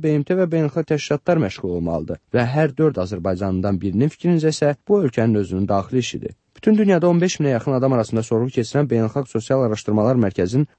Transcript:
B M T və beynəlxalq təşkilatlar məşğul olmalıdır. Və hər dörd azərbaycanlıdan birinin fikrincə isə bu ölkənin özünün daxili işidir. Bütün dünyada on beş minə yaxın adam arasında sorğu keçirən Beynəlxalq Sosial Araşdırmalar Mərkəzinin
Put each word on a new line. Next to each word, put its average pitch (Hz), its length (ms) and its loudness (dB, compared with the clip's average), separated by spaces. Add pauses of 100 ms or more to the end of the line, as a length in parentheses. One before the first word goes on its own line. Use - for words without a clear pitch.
B 151 140 0
M 143 80 -2
T 185 160 -2
və 180 100 0
beynəlxalq 160 380 -2
təşkilatlar 156 560 0
məşğul 92 320 -4
olmalıdır. 82 420 -4 (140)
Və 123 240 2
hər 151 180 0
dörd 151 300 0
azərbaycanlıdan 95 760 -2
birinin 101 280 0
fikrincə 160 480 0
isə 147 160 0 (140)
bu 202 180 2
ölkənin 113 400 0
özünün 92 240 -2
daxili 101 300 -2
işidir. - 360 -8 (220)
Bütün 214 200 2
dünyada 190 300 2
on 170 140 4
beş 180 180 0
minə 139 160 2
yaxın 131 220 -2
adam 131 160 2
arasında 113 300 0
sorğu 117 260 0
keçirən 135 400 0
Beynəlxalq 117 380 -2
Sosial 135 400 -2
Araşdırmalar 107 480 0
Mərkəzinin 107 520 0 (120)